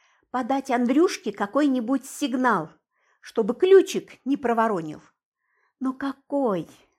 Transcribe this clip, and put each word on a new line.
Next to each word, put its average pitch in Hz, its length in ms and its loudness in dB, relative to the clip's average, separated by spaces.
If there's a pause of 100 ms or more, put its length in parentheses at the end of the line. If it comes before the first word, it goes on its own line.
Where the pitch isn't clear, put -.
(320)
подать 262 380 -4
Андрюшке 262 640 0
какой-нибудь 262 720 -2
сигнал, 240 680 -2 (500)
чтобы - 340 -4
ключик 370 680 4
не 269 100 -2
проворонил. 226 680 -2 (800)
Но 262 120 -4
какой? 262 760 -4 (320)